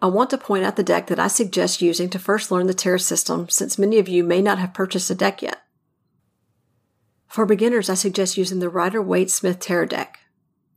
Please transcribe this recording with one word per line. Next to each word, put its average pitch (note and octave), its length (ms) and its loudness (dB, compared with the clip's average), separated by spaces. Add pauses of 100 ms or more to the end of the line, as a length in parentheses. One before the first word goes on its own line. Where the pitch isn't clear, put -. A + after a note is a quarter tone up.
I F#3+ 60 2
want A3 220 2
to C4+ 80 -2
point G3 260 -2
out G3 140 -2
the F#3+ 60 2
deck F3 240 2
that E3+ 120 -2
I E3+ 80 2
suggest F#3 540 0
using F3 300 0
to F#3+ 80 -6
first G3+ 300 -2
learn F3+ 180 2
the F#3 60 0
tarot F#3 260 0
system, E3+ 500 -2
since - 280 -2
many G#3 220 4
of F#3 80 2
you F3 160 2
may F3 180 2
not G3+ 160 2
have F3+ 160 -4
purchased F#3 380 -2
a F#3+ 40 -2
deck G3 260 0
yet. - 200 -8 (1700)
For A3 180 0
beginners, G#3+ 440 2
I F#3 60 0
suggest F#3 420 -2
using F#3 220 -2
the F3+ 100 -2
Rider-Waite-Smith F#3 920 0
Tarot F3 280 0
deck. - 320 -8 (580)